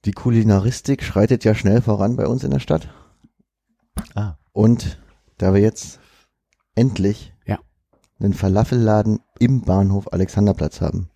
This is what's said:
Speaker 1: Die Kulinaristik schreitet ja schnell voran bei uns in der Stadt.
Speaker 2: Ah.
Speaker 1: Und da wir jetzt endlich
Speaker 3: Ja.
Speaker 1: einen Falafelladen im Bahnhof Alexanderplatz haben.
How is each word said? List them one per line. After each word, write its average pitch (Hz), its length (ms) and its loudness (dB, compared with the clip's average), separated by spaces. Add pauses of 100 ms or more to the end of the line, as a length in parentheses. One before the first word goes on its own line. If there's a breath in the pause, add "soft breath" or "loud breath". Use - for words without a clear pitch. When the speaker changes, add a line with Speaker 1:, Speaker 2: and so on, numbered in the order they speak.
Speaker 1:
Die 101 80 -2
Kulinaristik 113 880 0
schreitet 113 420 0
ja 107 100 4
schnell 110 280 2
voran 107 340 -2
bei - 100 -2
uns 127 180 -4
in 135 60 -4
der 135 80 0
Stadt. - 300 -4 (1300 soft breath)
Speaker 2:
Ah. 101 200 -8 (180)
Speaker 1:
Und 110 460 2 (400 soft breath)
da 95 160 2
wir 101 60 6
jetzt - 400 -2 (760 soft breath)
endlich 101 600 -2 (120)
Speaker 3:
Ja. 101 120 -6 (640)
Speaker 1:
einen 101 140 0
Falafelladen 107 880 0 (180)
im 127 240 2
Bahnhof 98 500 0
Alexanderplatz 92 680 -2
haben. 85 360 -6